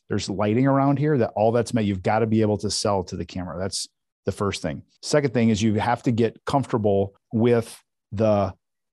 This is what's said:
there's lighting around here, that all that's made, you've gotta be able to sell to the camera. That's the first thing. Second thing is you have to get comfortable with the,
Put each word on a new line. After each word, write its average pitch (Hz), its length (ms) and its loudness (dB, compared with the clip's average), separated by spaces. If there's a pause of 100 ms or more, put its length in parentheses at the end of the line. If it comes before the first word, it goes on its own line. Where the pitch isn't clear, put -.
there's 110 200 -4
lighting 107 380 0
around 139 320 2
here, 151 180 0
that 110 180 0
all 110 160 4
that's 117 220 0
made, 113 140 0
you've 95 160 -2
gotta 110 240 2
be 110 140 2
able 107 180 2
to 104 120 -6
sell 101 340 -2
to 98 100 -10
the 87 100 -8
camera. 90 340 -10
That's - 280 -6 (380)
the 101 60 -2
first 98 300 -4
thing. 76 220 -6 (180)
Second 143 320 0
thing 117 160 4
is 104 120 2
you 110 140 2
have 120 280 0
to 131 80 0
get 113 340 0
comfortable 101 680 0 (180)
with 117 480 0 (300)
the, 101 420 2 (400)